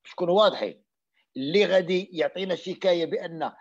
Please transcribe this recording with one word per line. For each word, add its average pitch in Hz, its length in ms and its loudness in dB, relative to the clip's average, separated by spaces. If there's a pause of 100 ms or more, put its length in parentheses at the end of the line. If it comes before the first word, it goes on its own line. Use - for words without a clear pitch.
باش - 80 -20
نكونوا 175 240 0
واضحين. 175 480 2 (540)
اللي 165 280 2
غادي 185 480 0
يعطينا 175 420 -4
شكايه 175 500 0
بان 165 560 -6